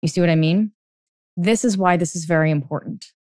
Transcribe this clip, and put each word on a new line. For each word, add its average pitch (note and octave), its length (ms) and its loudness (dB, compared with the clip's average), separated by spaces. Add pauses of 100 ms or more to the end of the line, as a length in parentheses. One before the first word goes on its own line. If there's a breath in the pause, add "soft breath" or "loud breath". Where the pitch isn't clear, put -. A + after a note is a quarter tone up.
You E3+ 40 -2
see F3+ 140 -2
what F3 80 4
I E3 60 4
mean? F3 360 2 (640)
This G#3+ 300 0
is G#3+ 100 2
why F3+ 220 2
this E3+ 180 -2
is E3 100 -10
very D#3+ 260 2
important. - 560 -6 (140)